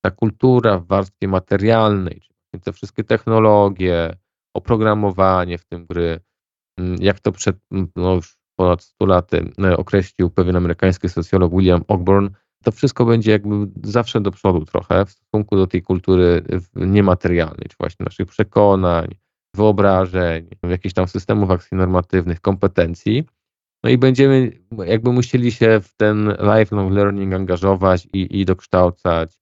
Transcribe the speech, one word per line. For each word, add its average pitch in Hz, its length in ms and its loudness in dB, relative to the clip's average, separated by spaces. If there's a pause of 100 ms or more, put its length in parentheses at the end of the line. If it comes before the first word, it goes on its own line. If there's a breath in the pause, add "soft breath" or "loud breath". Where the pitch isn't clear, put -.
ta 101 60 0
kultura 113 680 0
w 85 80 -10
warstwie 95 420 -4
materialnej, 98 920 0
czyli - 420 -20
te 92 100 -10
wszystkie - 320 -12
technologie, 98 1120 0 (380)
oprogramowanie, 95 1040 0
w - 60 -18
tym 85 220 -16
gry, 85 340 -4 (580)
mm, 90 240 -6
jak 98 180 0
to 98 120 -2
przed, - 240 -4 (160)
mm, 95 240 -4
no, 92 180 0
już - 240 -6 (180)
ponad 90 260 0
stu - 240 -6
laty, 90 460 0 (120)
e, 90 120 2
określił 92 540 -2
pewien 90 260 0
amerykański 87 520 -2
socjolog 87 440 0
William 90 360 2
Ogburn, 98 400 2 (360 soft breath)
to 110 80 0
wszystko 127 320 -2
będzie 117 260 2
jakby 104 240 0 (300)
zawsze 117 360 -2
do 95 100 -2
przodu 90 340 -2
trochę 90 400 -2
w 98 60 -8
stosunku - 460 -4
do 95 100 2
tej 90 160 -4
kultury 90 680 0
w-, 90 380 -6
niematerialnej, 90 840 0
czy - 100 -20
właśnie - 260 -8
naszych - 240 -8
przekonań, 95 840 2 (400)
wyobrażeń, 92 960 0 (140)
jakichś 90 320 -4
tam 92 140 -2
systemów 104 420 -2
akcji 90 260 -4
normatywnych, 90 640 -2
kompetencji. 98 840 -2 (600)
No 123 60 2
i 127 80 4
będziemy 131 540 4 (340)
jakby 113 260 0
musieli 120 400 0
się 110 280 4
w - 160 -20
ten 107 440 0
lifelong 104 520 2
learning 98 420 0
angażować 92 760 0
i, 98 280 -4
i 98 40 0
dokształcać 87 960 -2